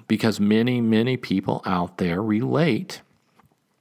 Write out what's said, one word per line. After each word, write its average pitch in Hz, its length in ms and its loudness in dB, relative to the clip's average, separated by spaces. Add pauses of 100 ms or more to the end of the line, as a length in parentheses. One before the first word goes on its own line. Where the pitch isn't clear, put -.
because 110 320 0
many, 113 400 2
many 117 380 2
people - 480 -2
out 90 320 -2
there 92 260 -2
relate 120 800 0 (800)